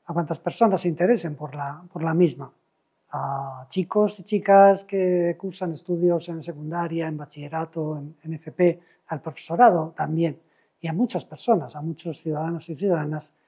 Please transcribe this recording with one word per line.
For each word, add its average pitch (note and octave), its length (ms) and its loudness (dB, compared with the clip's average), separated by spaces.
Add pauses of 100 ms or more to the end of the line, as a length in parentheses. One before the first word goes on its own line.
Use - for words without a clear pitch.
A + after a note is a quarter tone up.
a F3 60 -8
cuantas D#3+ 260 -2
personas F#3+ 440 0
se F3 60 -2
interesen E3+ 460 0
por C#3+ 200 -12
la, D3 360 -10
por D#3+ 120 -10
la E3 100 -2
misma. C#3 380 2 (600)
A C3+ 580 -8
chicos G3+ 480 0
y F3+ 60 -16
chicas G3 600 6
que F3+ 540 0
cursan F#3 340 -6
estudios E3+ 560 -2
en E3 140 -8
secundaria, E3 640 -6
en D#3 100 -6
bachillerato, D#3 800 -8
en, D3 280 -12
en D#3+ 100 -8
F D#3 160 -14
P, F3 300 2 (260)
al D3+ 140 -6
profesorado E3+ 760 2
también, D#3 400 -2 (440)
y E3 80 -6
a D#3+ 40 -4
muchas F#3+ 320 -2
personas, D#3+ 520 -2
a D3 40 -12
muchos E3 400 -8
ciudadanos D#3+ 480 -6
y E3 60 -8
ciudadanas D3+ 580 -2 (160)